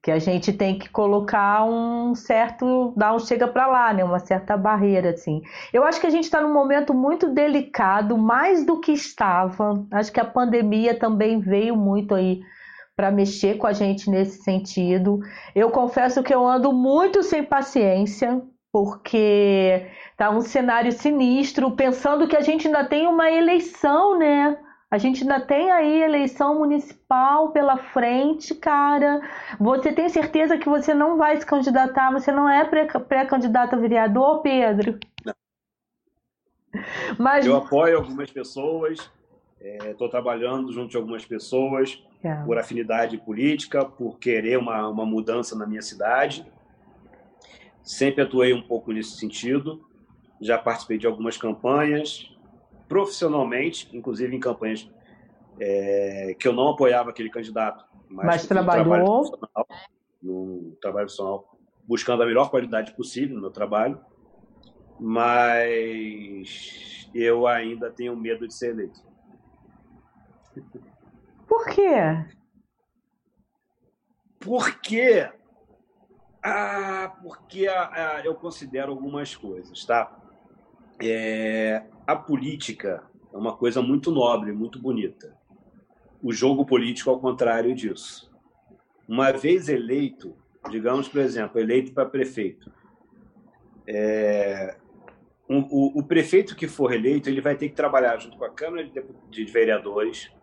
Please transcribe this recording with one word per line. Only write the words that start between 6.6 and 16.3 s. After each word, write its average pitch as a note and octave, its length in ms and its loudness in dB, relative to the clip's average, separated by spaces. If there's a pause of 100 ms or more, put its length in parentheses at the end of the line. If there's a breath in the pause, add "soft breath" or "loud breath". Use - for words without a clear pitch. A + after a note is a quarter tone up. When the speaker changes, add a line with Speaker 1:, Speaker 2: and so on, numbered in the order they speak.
Speaker 1:
muito D4 360 2
delicado, B3 880 2
mais C4+ 480 4
do E4 160 2
que D#4+ 100 0
estava. G3+ 920 0 (100)
Acho G#3+ 200 0
que - 80 0
a A3+ 60 2
pandemia A#3 760 2
também A3 400 2
veio G3+ 380 2
muito G3+ 360 2
aí F#3 280 2 (540 loud breath)
pra G3 160 2
mexer G3+ 480 2
com - 80 0
a G#3 60 2
gente G3 360 0
nesse F#3+ 320 0
sentido. F#3+ 760 0 (340 loud breath)
Eu A3 160 4
confesso B3+ 540 2
que C4+ 100 2